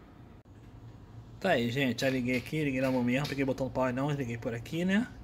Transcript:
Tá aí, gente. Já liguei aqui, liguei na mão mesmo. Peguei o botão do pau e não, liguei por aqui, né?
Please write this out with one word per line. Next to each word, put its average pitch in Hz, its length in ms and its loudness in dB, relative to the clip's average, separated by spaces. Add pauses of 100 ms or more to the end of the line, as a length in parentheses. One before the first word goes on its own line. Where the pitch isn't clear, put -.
(1400)
Tá 190 120 0
aí, 120 200 4
gente. 127 300 2
Já 135 80 4
liguei 127 280 2
aqui, 156 260 -2
liguei 131 180 2
na 131 100 4
mão 127 120 2
mesmo. 127 240 2
Peguei 139 160 0
o 131 40 2
botão 131 180 0
do - 80 -6
pau 131 160 2
e 123 40 0
não, 139 180 0
liguei 123 260 -2
por 117 160 -4
aqui, 160 320 -2
né? 202 220 4 (160)